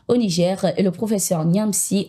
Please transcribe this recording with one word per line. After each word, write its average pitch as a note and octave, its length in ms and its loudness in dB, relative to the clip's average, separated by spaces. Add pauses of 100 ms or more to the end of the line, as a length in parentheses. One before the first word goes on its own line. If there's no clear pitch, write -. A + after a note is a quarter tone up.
au A#3+ 100 4
Niger F3+ 580 0
et F#3+ 60 0
le G3 80 2
professeur F3+ 560 -2
Niamsi G3 640 0